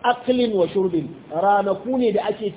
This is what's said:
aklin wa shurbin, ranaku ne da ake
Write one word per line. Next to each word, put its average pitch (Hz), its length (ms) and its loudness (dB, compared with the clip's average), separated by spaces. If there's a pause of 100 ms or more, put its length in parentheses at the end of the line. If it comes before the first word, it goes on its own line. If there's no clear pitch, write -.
aklin 240 500 0
wa 180 160 2
shurbin, 170 400 0 (220)
ranaku 196 680 0
ne 233 140 2
da 202 120 0
ake 208 320 -4